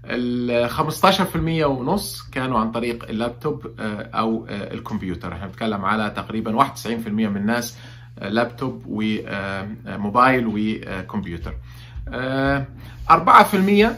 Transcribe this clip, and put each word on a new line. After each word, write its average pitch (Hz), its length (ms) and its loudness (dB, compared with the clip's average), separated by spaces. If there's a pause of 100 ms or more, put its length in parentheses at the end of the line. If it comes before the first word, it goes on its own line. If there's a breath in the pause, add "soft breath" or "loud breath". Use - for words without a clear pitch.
ال 120 640 0
خمستاشر 185 540 4
في - 120 -4
المية 160 300 2
ونص 139 560 -2
كانوا 131 360 -2
عن 113 120 2
طريق 117 380 -4
اللابتوب، 120 580 -4 (140)
آه، 107 220 -4
أو، 110 460 -2
آه، 101 260 -6
الكمبيوتر. 92 580 -6
احنا 87 140 -8
بنتكلم 104 380 -4
على 107 260 2
تقريبا 110 460 -4
واحد 135 140 4
وتسعين 113 280 -6
في 113 80 -8
المية 107 220 0
من 98 80 0
الناس، 117 420 -2 (400 loud breath)
آه، 101 100 -8
لابتوب 117 580 -2
و، 107 160 -2
آه، 101 640 -2 (180)
آه، 101 100 -8
موبايل 123 500 4
وكمبيوتر. 95 1080 -4 (540 loud breath)
آه، 135 580 0 (440 loud breath)
أربعة 202 340 8
في 202 120 2
المية 202 300 8 (120)